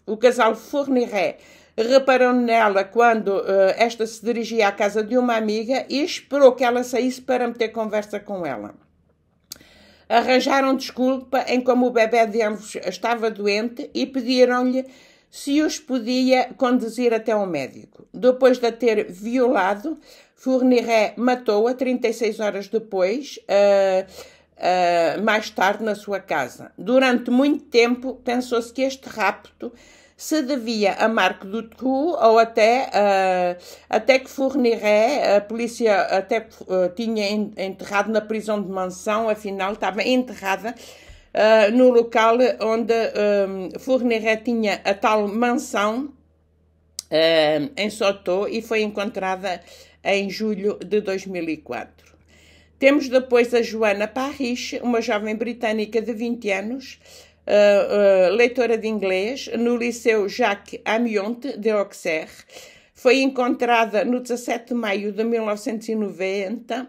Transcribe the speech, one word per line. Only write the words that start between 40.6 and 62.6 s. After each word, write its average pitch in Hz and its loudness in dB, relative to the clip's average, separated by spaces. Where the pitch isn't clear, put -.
eh, 220 6
no 254 8
local 233 4
onde, 220 0
eh, 202 0
Fourniret 226 0
tinha 220 -2
a 196 0
tal 214 0
mansão, 233 -2
eh, 156 2
em 202 -2
Soto 196 -2
e 220 -6
foi 220 -2
encontrada 190 -4
em 196 0
julho 208 -4
de 202 -2
dois 190 -6
mil 180 -8
e 156 -6
quatro. - -14
Temos 277 2
depois 247 2
a 240 2
Joana 208 -2
Parrish, 262 -6
uma 233 0
jovem 220 -4
britânica 220 -4
de 214 -6
vinte 233 -6
anos, 214 -6
eh, 202 6
eh, - 4
leitora 240 2
de 214 -4
inglês, 202 -4
no 240 0
Liceu 226 0
Jacques 202 -4
Amiot 233 -2
de 214 -2
Auxerre. 196 -4